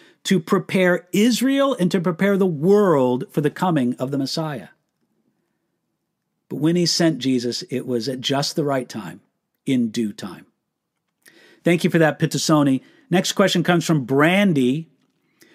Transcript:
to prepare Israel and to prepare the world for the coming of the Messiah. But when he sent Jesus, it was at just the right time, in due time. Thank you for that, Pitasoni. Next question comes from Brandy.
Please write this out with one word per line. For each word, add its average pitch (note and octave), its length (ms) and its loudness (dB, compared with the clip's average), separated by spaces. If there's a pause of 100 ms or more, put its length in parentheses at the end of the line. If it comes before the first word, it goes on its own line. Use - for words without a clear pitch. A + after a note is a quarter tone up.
(220)
to F#3+ 160 2
prepare F3+ 760 0
Israel B3+ 680 2
and F#3 120 0
to G3 100 0
prepare F#3 360 0
the F#3+ 100 2
world D#3 840 2
for - 100 -4
the D3 100 0
coming D3 440 0
of C3 160 -6
the C#3+ 80 -4
Messiah. C#3 500 -6 (1800)
But - 80 -10
when D#3 200 0
he F3 100 2
sent D#3+ 320 0
Jesus, B2 520 -2
it A#2+ 160 -6
was A#2+ 220 -4
at B2+ 120 -6
just C#3 360 -2
the D#3+ 80 0
right C3+ 240 -2
time, - 320 -12 (440)
in B2 260 0
due G#2+ 220 -4
time. F2+ 340 -16 (1160)
Thank E3 200 2
you F3+ 60 0
for E3+ 80 2
that, D#3 200 2
Pitasoni. C#3+ 640 0 (260)
Next - 240 0
question F#3 300 2
comes E3+ 220 0
from D#3 200 0
Brandy. D3 840 2 (680)